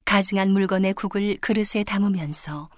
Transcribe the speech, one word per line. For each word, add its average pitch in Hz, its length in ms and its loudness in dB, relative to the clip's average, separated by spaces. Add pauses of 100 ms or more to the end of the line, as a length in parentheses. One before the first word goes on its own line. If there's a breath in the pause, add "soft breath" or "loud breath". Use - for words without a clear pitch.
가증한 196 480 2
물건의 190 440 2
국을 202 420 -2
그릇에 208 480 -2
담으면서 160 920 -2